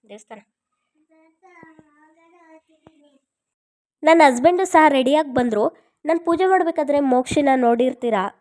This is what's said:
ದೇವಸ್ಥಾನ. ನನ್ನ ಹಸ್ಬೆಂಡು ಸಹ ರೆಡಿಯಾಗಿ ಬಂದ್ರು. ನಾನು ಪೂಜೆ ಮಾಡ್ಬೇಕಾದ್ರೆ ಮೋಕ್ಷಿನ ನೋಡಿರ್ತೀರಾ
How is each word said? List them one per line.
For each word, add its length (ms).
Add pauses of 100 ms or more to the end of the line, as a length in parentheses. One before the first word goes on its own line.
ದೇವಸ್ಥಾನ. 300 (3750)
ನನ್ನ 240
ಹಸ್ಬೆಂಡು 380
ಸಹ 240
ರೆಡಿಯಾಗಿ 460
ಬಂದ್ರು. 340 (360)
ನಾನು 200
ಪೂಜೆ 220
ಮಾಡ್ಬೇಕಾದ್ರೆ 540
ಮೋಕ್ಷಿನ 560
ನೋಡಿರ್ತೀರಾ 680 (160)